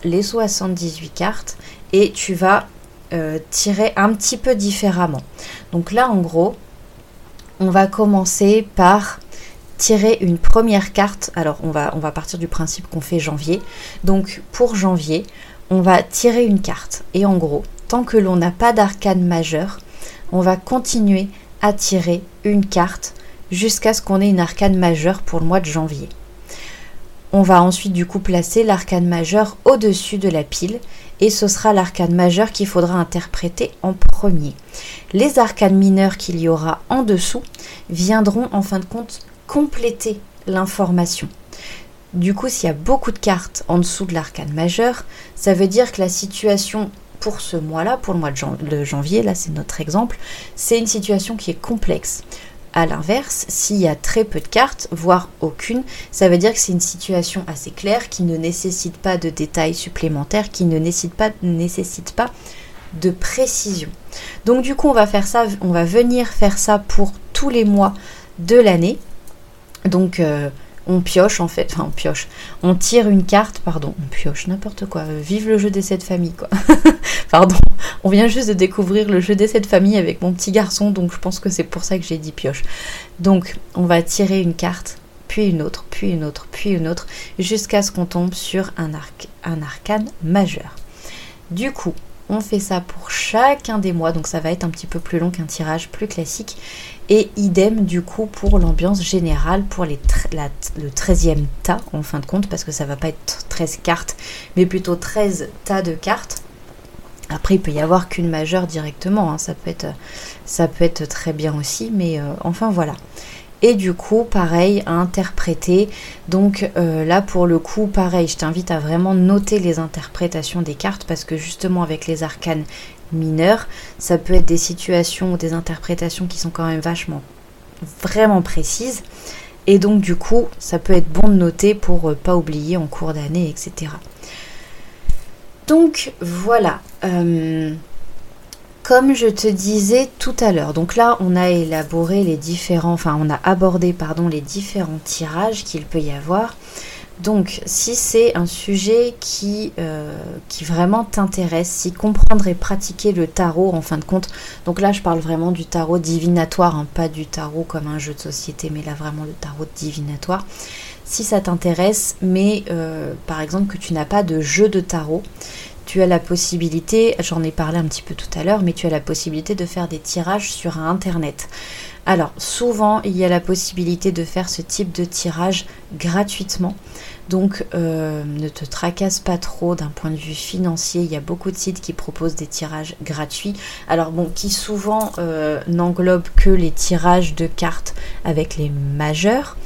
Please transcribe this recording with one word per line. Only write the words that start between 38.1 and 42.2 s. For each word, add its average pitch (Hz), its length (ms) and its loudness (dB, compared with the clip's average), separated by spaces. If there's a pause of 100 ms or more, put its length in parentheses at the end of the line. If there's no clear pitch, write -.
en 202 100 0
fin 196 180 -2
de 180 60 -8
compte 233 360 -12 (260)
compléter 226 720 -2 (260)
l'information. 185 800 0 (840)
Du 180 220 0